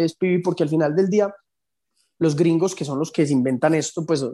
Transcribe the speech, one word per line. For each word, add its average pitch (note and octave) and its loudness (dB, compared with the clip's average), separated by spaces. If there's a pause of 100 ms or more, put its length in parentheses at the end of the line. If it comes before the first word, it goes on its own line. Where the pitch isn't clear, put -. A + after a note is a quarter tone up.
S E3 -4
P F#3 2
V, F3 0
porque F3 -2
al D3 0
final D#3 0
del F#3+ 2
día G#3 0 (840)
los D#3 0
gringos, E3+ 2
que D3+ -8
son C#3 -6
los D#3+ -4
que D#3+ 0
se C#3+ 0
inventan C3 2
esto, D#3+ -4
pues D3 0 (100)